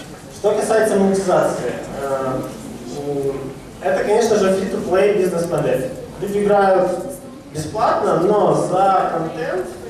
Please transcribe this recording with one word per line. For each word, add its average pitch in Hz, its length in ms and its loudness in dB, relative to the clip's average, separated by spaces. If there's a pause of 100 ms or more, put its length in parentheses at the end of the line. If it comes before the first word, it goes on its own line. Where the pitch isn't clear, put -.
(340)
Что 208 180 0
касается 208 440 2
монетизации, 190 760 2 (280)
э, 135 380 -2 (680)
м, 139 260 -2 (500)
это, 190 220 0
конечно 220 320 4
же, 190 160 4
free-to-play 190 680 2
бизнес-модель. 170 720 0 (300)
Люди 202 240 0
играют 190 460 4 (640)
бесплатно, 165 680 0
но 190 340 4
за 190 580 2
контент 165 540 -4 (240)